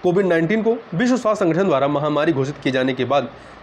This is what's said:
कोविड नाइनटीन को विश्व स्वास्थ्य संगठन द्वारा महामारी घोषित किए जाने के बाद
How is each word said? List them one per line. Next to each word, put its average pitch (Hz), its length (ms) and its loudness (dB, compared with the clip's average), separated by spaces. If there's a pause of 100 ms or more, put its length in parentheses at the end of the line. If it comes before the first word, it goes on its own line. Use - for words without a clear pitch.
कोविड 180 220 2
नाइनटीन 170 380 0
को 226 120 2 (180)
विश्व 240 240 0
स्वास्थ्य 214 280 0
संगठन 170 220 2
द्वारा 165 220 2
महामारी 147 440 0
घोषित 135 240 -2
किए 143 160 -2
जाने 131 200 0
के 127 120 -2
बाद 131 240 0 (340)